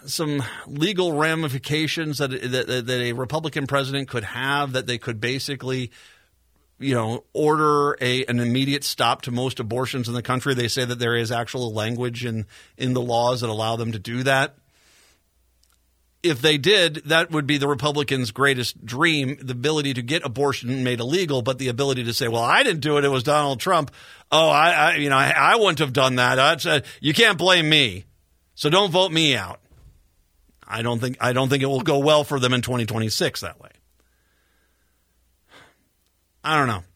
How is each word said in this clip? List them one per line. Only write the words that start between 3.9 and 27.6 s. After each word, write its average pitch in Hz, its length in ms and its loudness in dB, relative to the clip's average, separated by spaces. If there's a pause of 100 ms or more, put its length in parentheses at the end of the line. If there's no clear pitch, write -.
could 117 160 -6
have, 135 500 -4
that 123 140 -4
they 120 100 -4
could 113 220 -8
basically, 127 720 -6 (840)
you 131 180 0
know, 113 280 -2 (100)
order 151 680 2
a, 127 240 0
an 120 140 -2
immediate 131 440 0
stop 127 400 0
to 123 80 -8
most 123 280 -4
abortions 123 480 -4
in 120 60 -6
the 120 100 -6
country. 131 300 -2
They 123 140 0
say 127 180 -2
that 120 140 -6
there 120 160 0
is 117 160 -2
actual 120 420 -6
language 120 520 -4
in, 110 200 -4 (320)
in 127 160 -2
the 127 80 -2
laws 120 400 0
that 120 80 -2
allow 110 260 -2
them 117 160 -4
to 110 80 -6
do 120 240 -6
that. 135 340 0 (1700)
If 147 180 -2
they 156 180 4
did, 170 360 2 (100)
that 165 260 0
would 151 160 -2
be 147 100 0
the 139 100 -2
Republicans' 139 640 -2
greatest 131 560 0
dream, 143 560 0
the 127 120 -8
ability 139 420 -2
to 127 80 -4
get 147 200 -2
abortion 131 600 -2
made 123 160 0
illegal, 143 420 0
but 131 160 -2
the 135 100 -4
ability 127 360 0
to 117 100 -4
say, 120 140 -2
"Well, 117 160 0
I 165 180 4
didn't 185 200 0
do 147 160 2
it. 143 80 2
It 143 40 4
was 131 140 0
Donald 143 360 2
Trump. 165 300 0 (420)
Oh, 156 180 6
I, 151 200 6
I, 160 280 4
you 147 120 0
know, 135 80 4
I, 135 120 4
I 156 260 6
wouldn't 190 240 4
have 139 140 0
done 131 240 2
that. 123 180 4
That's, 151 320 4
uh, 151 140 2 (180)
you 147 160 0
can't 208 240 4
blame 175 280 4